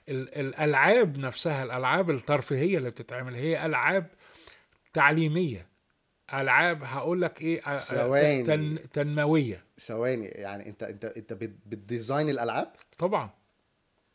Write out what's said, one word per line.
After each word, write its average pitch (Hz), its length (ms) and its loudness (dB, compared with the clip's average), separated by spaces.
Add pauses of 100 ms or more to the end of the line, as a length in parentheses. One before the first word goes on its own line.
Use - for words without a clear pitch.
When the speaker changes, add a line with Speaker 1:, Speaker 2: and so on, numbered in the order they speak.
Speaker 1:
ال-، 131 320 -6
الألعاب 147 800 4
نفسها، 135 460 -4
الألعاب 131 460 0
الترفيهية 147 680 0
اللي 123 120 -4
بتتعمل 127 440 -10
هي 156 320 -2
ألعاب 156 400 2 (840)
تعليمية. 151 760 2 (680)
ألعاب 139 500 4
هقول 139 380 -2
لك 156 200 -4
إيه، 165 240 -2
آه، 143 40 -4
آه، 143 80 -2
Speaker 2:
ثواني. 135 640 2
Speaker 1:
تن-، 151 500 -2
تنموية. 147 720 0 (140)
Speaker 2:
ثواني، 117 480 -2
يعني 101 420 -12
أنت، 104 140 -14
أنت، 104 220 -10
أنت 113 280 -12
بت-، 104 340 -10
بتديزاين 117 640 -4
الألعاب؟ 120 420 -2 (260)
Speaker 1:
طبعًا. 170 320 -2 (840)